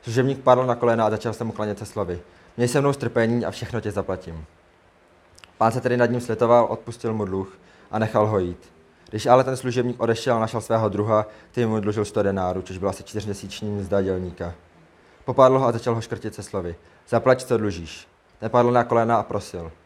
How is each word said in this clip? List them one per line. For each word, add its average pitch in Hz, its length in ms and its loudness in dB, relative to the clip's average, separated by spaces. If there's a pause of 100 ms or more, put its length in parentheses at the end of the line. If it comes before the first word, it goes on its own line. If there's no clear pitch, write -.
Služebník 131 400 -2
padl 127 240 6
na 123 80 0
kolena 117 320 2
a 107 40 4
začal 107 220 -4
se 110 120 -8
mu 110 80 -6
klanět 104 260 -6
se 107 80 -12
slovy: 87 340 -6 (360)
„Měj 120 120 0
se 139 120 2
mnou 143 120 2
strpení 117 520 0
a 85 60 -4
všechno 113 300 -8
tě 104 100 -6
zaplatím.“ 92 540 -6 (1120)
Pán 113 140 4
se 123 80 -2
tedy 123 160 0
nad 120 140 4
ním 120 100 -2
slitoval, 117 500 4
odpustil 113 440 -6
mu 107 100 -2
dluh 95 340 -6 (320)
a 107 80 -4
nechal 107 280 2
ho 107 120 0
jít. 87 340 -6 (380)
Když 107 160 -6
ale 127 180 8
ten 131 120 -2
služebník 123 440 -2
odešel, 113 400 0
našel 110 200 -2
svého 113 280 0
druha, 107 380 2 (240)
který 120 160 0
mu 110 140 0
dlužil 104 240 0
sto 104 180 -2
denárů, 92 400 0
což 92 160 -10
byla 95 120 -2
asi 92 120 -8
čtyřměsíční 101 680 -8
mzda 101 320 -2
dělníka. 92 520 -4 (680)
Popadl 131 340 6
ho 131 80 2
a 117 60 2
začal 113 220 -2
ho 113 60 -4
škrtit 107 340 -10
se - 80 -14
slovy: 87 340 -6 (320)
„Zaplať, 127 360 2
co 123 120 0
dlužíš.“ 90 520 -6 (320)
Ten 110 100 -6
padl 120 200 4
na 120 140 4
kolena 117 320 2
a 104 60 2
prosil 85 500 -8 (140)